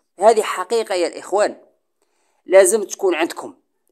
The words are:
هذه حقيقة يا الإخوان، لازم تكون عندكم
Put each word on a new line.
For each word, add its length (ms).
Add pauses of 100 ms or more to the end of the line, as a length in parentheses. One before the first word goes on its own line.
(180)
هذه 240
حقيقة 520
يا 120
الإخوان، 500 (880)
لازم 360
تكون 320
عندكم 400 (380)